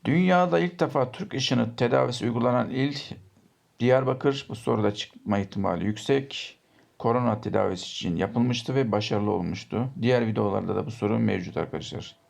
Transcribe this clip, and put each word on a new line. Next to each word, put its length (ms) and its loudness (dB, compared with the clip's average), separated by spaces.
Dünyada 540 4
ilk 220 0
defa 320 0
Türk 220 -10
ışını 420 0
tedavisi 480 2
uygulanan 460 0
il 260 -2
Diyarbakır. 680 2
Bu 60 -8
soruda 400 0
çıkma 440 -4
ihtimali 460 -2
yüksek. 760 -2
Korona 420 2
tedavisi 440 0
için 320 -4
yapılmıştı 580 0
ve 180 2
başarılı 380 0
olmuştu. 580 -2
Diğer 240 4
videolarda 500 0
da 100 -2
bu 40 -8
soru 280 0
mevcut 380 0
arkadaşlar. 600 -8